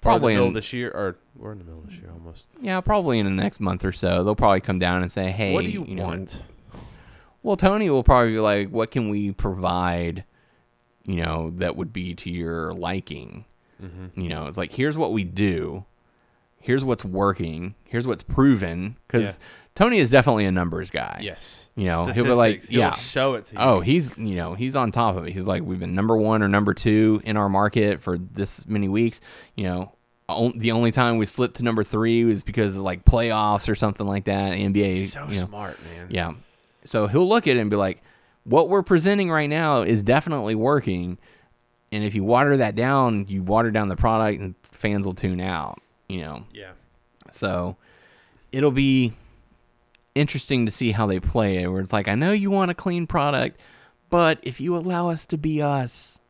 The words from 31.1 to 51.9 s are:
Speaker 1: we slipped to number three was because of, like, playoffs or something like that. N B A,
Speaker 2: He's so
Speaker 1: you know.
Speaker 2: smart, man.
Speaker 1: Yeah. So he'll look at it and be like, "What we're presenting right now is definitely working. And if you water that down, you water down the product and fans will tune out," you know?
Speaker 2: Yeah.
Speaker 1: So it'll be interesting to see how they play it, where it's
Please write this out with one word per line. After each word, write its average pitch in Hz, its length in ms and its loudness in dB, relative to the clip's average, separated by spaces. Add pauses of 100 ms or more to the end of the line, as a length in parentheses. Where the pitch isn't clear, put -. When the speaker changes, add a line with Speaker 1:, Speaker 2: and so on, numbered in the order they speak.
Speaker 1:
we 110 100 2
slipped - 300 -2
to 120 60 -4
number 113 200 0
three 113 400 2
was 113 180 2
because 104 360 0
of, 98 60 -6
like, 90 220 -4
playoffs 107 640 4
or 104 60 2
something 104 320 -2
like 98 160 -2
that. 98 300 0
N 98 180 0
B 104 120 4
A, 95 100 2
Speaker 2:
He's 95 200 -2
so 147 140 -12
Speaker 1:
you 101 140 -4
know. 90 60 -4
Speaker 2:
smart, 98 360 -12
man. 85 260 -16
Speaker 1:
Yeah. 87 220 -4 (540)
So 107 220 0
he'll 147 200 4
look 226 180 2
at 131 120 4
it - 20 2
and 107 100 0
be 104 60 2
like, 95 260 0 (440)
"What 147 240 4
we're 196 120 2
presenting 190 480 2
right 156 200 0
now 151 320 2
is 104 200 2
definitely 120 540 2
working. 101 640 0 (720)
And 107 120 -4
if 104 120 -2
you 101 80 0
water 127 340 4
that 110 180 0
down, 120 520 2
you 98 160 -4
water 110 280 2
down 104 180 0
the 90 80 -2
product 110 420 2
and 92 160 -8 (160)
fans 101 340 -2
will 95 80 -4
tune 92 280 -4
out," 82 380 -6 (280)
you 92 140 -8
know? 76 320 -12
Speaker 2:
Yeah. 101 180 -18 (580)
Speaker 1:
So 92 460 -4 (800)
it'll 139 180 2
be 131 420 2 (1000)
interesting 135 520 0
to 107 60 -2
see 117 200 -2
how 110 140 0
they 95 140 0
play 101 380 0
it, 90 100 -2
where 92 140 -2
it's 92 120 -4